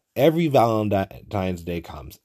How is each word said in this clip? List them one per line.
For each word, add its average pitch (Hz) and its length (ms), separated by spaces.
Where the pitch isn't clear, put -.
Every 160 320
Valentine's 104 1160
Day 85 180
comes, - 420